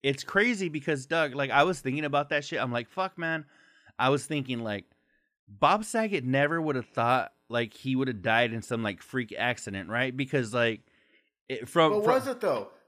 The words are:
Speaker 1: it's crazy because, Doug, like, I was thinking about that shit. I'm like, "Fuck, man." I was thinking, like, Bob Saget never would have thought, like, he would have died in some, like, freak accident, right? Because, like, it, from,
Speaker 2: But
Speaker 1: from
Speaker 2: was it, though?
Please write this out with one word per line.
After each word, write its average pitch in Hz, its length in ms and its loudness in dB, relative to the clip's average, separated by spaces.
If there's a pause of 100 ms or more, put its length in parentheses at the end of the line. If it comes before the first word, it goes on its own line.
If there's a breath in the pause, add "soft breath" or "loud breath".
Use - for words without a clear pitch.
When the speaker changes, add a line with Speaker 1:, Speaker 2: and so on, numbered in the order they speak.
Speaker 1:
it's 139 220 -2
crazy 202 420 0
because, 147 380 -4
Doug, 156 280 0
like, 139 160 -2
I 139 140 6
was 180 160 2
thinking 135 240 -2
about 143 260 0
that 147 140 0
shit. 139 180 -6
I'm 123 120 -2
like, 120 160 -4
"Fuck, 190 280 -6
man." 160 280 -4 (520 soft breath)
I 127 120 2
was 143 160 0
thinking, 131 340 -4
like, 104 240 -6 (640)
Bob 156 380 2
Saget 202 400 -2
never 147 360 2
would 151 140 -2
have 123 140 -4
thought, 123 420 0 (160)
like, 117 260 -4
he 131 220 -2
would 131 140 0
have 107 120 -6
died 113 300 2
in 113 100 -4
some, 117 220 -4
like, 98 180 -4
freak 123 360 -6
accident, 98 520 -4
right? 123 260 -2
Because, 131 380 -2
like, 117 280 2 (680 soft breath)
it, 123 220 -8
from, 165 240 6
Speaker 2:
But 208 100 2
Speaker 1:
from 240 120 4
Speaker 2:
was 262 120 0
it, 247 140 -6
though? 127 300 0 (160)